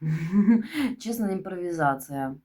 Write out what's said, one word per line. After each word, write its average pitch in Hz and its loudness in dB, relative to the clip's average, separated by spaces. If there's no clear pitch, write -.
<laughs> 202 2
чесна 226 -4
імпровізація. 160 -2